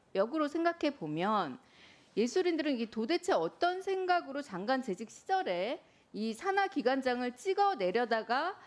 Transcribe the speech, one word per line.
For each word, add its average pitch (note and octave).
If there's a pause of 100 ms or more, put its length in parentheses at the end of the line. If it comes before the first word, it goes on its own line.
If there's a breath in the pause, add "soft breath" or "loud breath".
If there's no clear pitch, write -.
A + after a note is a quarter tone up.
(140)
역으로 B3+
생각해 E4
보면 E3 (580 loud breath)
예술인들은 D#4
이게 A3+
도대체 D#4+
어떤 F4
생각으로 F4+
장관 A3+
재직 G#3+
시절에 C4 (340 soft breath)
이 A3
산하 G4
기관장을 B3+
찍어내려다가 B3+ (120)